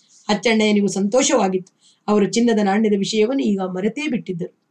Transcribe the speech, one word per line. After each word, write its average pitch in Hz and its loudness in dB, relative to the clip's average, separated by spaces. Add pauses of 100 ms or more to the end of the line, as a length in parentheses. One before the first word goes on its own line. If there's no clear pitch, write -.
(280)
ಅಚ್ಚಣ್ಣಯ್ಯನಿಗೂ 214 2
ಸಂತೋಷವಾಗಿತ್ತು. 202 0 (240)
ಅವರು 208 2
ಚಿನ್ನದ 226 0
ನಾಣ್ಯದ 208 2
ವಿಷಯವನ್ನು 220 0
ಈಗ 208 0
ಮರೆತೇ 196 -4
ಬಿಟ್ಟಿದ್ದರು. 180 -6 (120)